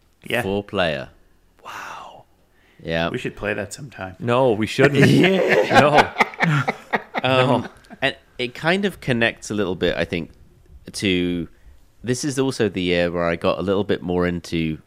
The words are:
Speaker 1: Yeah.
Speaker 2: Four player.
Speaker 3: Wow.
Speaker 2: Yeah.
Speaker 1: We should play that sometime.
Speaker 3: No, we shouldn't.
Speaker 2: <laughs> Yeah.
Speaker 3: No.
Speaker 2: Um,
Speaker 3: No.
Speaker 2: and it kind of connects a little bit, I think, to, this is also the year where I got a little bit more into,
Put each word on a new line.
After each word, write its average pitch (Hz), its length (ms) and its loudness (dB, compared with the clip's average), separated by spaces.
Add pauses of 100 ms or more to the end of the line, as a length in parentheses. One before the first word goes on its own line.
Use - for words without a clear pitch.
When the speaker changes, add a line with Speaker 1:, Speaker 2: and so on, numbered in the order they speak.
(240)
Speaker 1:
Yeah. 120 180 -2
Speaker 2:
Four 101 220 -2
player. 80 460 -2 (540)
Speaker 3:
Wow. - 600 -16 (580)
Speaker 2:
Yeah. 82 280 -2
Speaker 1:
We - 80 -4
should - 180 -8
play 104 180 -6
that 107 200 -8
sometime. 95 460 -14
Speaker 3:
No, 120 320 2
we 104 160 0
shouldn't. 135 380 4
Speaker 2:
<laughs> 123 40 8
Yeah. - 720 4
Speaker 3:
No. 143 340 6 (1120)
Speaker 2:
Um, 127 380 2
Speaker 3:
No. - 60 -10 (340)
Speaker 2:
and 135 140 0 (220)
it 123 160 -6
kind 185 320 0
of - 140 -6
connects 117 500 -2
a 110 40 -6
little 95 220 -2
bit, 85 200 0
I 82 80 -2
think, 85 280 -6 (600)
to, 90 560 -2 (560)
this 123 220 -4
is 131 120 -4
also 131 300 0
the 95 140 -4
year 87 280 2
where 85 140 -4
I 85 140 0
got 95 220 0
a - 20 -6
little 98 240 0
bit - 160 -2
more 87 260 0
into, 82 600 -4